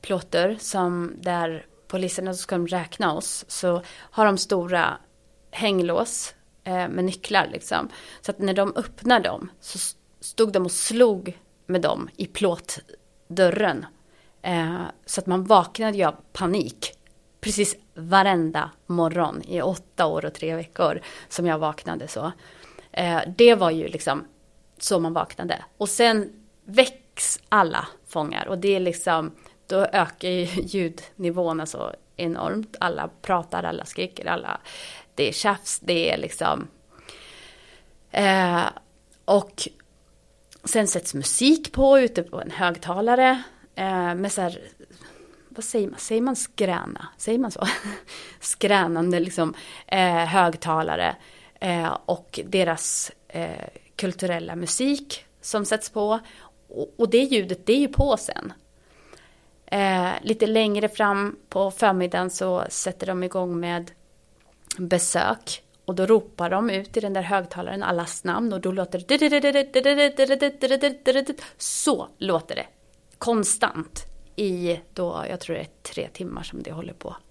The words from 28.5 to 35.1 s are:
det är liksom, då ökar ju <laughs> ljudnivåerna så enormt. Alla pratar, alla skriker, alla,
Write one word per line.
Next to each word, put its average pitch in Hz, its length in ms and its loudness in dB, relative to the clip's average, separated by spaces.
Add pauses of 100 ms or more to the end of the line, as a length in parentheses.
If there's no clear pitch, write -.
det 190 100 0
är 196 120 4
liksom, 170 520 0 (340)
då 190 100 -2
ökar 185 520 0
ju 180 160 0
<laughs> 180 180 -6
ljudnivåerna 170 1040 -4
så - 260 -8 (240)
enormt. 190 640 -4
Alla - 300 -2 (120)
pratar, - 400 -2
alla - 220 -6
skriker, - 420 -8
alla, - 340 -4 (540)